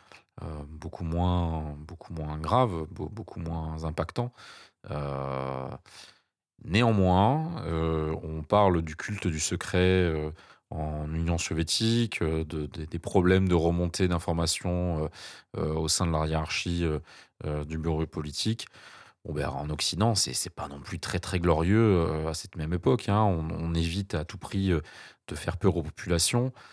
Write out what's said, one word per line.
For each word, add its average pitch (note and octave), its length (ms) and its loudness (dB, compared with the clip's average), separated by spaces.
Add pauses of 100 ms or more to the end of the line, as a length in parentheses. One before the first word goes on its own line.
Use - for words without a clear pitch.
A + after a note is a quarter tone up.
(420)
euh, D#2 260 -8
beaucoup D#2 360 -10
moins, E2 760 0
beaucoup - 340 -14
moins D#2 260 -6
grave, E2+ 520 2
beau-, E2+ 180 -8
beaucoup F2 320 -12
moins D#2+ 440 -6
impactant. E2 480 -4 (580)
Euh... C2+ 800 -4 (920)
néanmoins, A2 1000 4
euh, D#2+ 580 0
on D#2 200 -6
parle F#2+ 400 6
du D#2 140 -6
culte - 300 -6
du D#2 140 0
secret, - 380 -2
euh, F2+ 520 4 (400)
en D2+ 440 -4
Union E2 240 2
soviétique, A2 840 0
euh, D#2+ 240 0
de, D#2 220 -4
de, D#2 180 -8
des D2+ 140 -6
problèmes F#2+ 500 4
de F2 60 4
remontée E2+ 540 2
d'informations, E2+ 960 0
euh, D#2 40 -2 (480)
euh, D#2 180 -2
au D#2+ 140 -2
sein F2+ 180 0
de E2+ 60 2
la D#2 140 2
hiérarchie, D#2+ 580 -2
euh, D#2 140 0 (480)
euh, D2+ 180 -4
du D#2+ 140 -6
bureau D#2+ 260 0
politique. D#2+ 640 -4 (580)
Bon, - 80 -6
ben, D2 160 -2
en D2 220 -4
Occident, F#2+ 440 0
c'est, C#2 200 0
c'est - 160 -4
pas - 180 -10
non C#2+ 120 -12
plus - 180 -8
très, - 220 -4
très F2+ 200 -2
glorieux, E2+ 380 4
euh, E2 500 4
à D#2+ 60 -2
cette - 220 -10
même D#2+ 180 -4
époque, A#2+ 340 2
hein. G#2 140 4
On, E2 280 2
on E2 240 -2
évite E2 400 0
à D#2 120 -2
tout - 100 -12
prix, F#2+ 360 0
euh, D#2 100 2 (460)
de F#2 60 -6
faire E2+ 220 -4
peur F2+ 200 4
aux E2+ 60 0
populations. F2 680 0 (200)